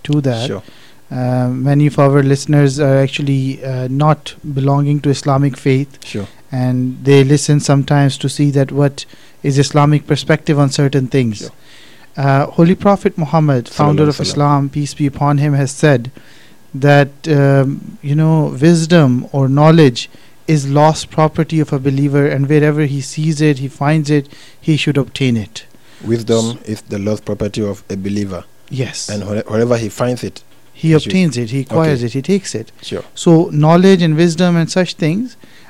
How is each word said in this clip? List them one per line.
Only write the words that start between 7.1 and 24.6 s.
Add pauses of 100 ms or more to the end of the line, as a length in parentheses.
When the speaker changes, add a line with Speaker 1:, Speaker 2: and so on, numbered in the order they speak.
Speaker 1:
listen
sometimes
to
see
that
what (360)
is
Islamic
perspective
on
certain
things.
Speaker 2:
Sure. (640)
Speaker 1:
Uh,
Holy
Prophet
Muhammad,
founder
of
Speaker 2:
Sallallahu
alaihi
wasallam.
Speaker 1:
Islam,
peace
be
upon
him,
has
said (640)
that,
um,
you
know,
wisdom
or
knowledge (360)
is
lost
property
of
a
believer,
and
wherever
he
sees
it,
he
finds
it, (320)